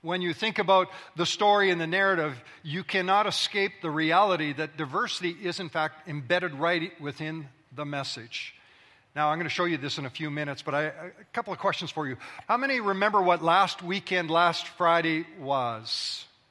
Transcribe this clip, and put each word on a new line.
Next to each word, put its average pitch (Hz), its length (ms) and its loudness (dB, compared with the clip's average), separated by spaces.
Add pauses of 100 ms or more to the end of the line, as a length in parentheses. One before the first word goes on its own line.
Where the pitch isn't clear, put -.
When 180 180 -2
you 175 100 0
think 220 280 -2
about 185 320 4 (240)
the 165 100 0
story 202 460 4
and 170 100 0
the 165 60 -2
narrative, 165 520 2 (220)
you 160 220 -6
cannot 196 420 2
escape 196 560 -2
the 165 80 -4
reality 160 640 2
that 151 240 -6
diversity 170 540 -4
is, 180 280 -6
in 175 100 -8
fact, 156 380 -4
embedded 156 460 0
right 165 380 0 (100)
within 156 460 -8 (280)
the 147 100 -8
message. 135 680 -8 (600)
Now, 151 160 2
I'm 156 80 0
gonna 170 120 -4
show 180 160 0
you 170 100 0
this 139 220 -6
in 143 80 -6
a 127 40 -6
few 151 220 -8
minutes, 143 300 -6
but 143 120 -4
I, 147 100 2
a 160 280 -8 (220)
couple 226 180 -4
of 156 80 -8
questions 180 320 -2
for 151 160 -6
you. 123 80 -6 (320)
How 226 80 2
many 262 240 0
remember 202 420 2
what 175 220 4
last 180 400 4
weekend, 175 480 -2
last 170 380 4
Friday 170 560 2 (120)
was? 123 880 -4 (280)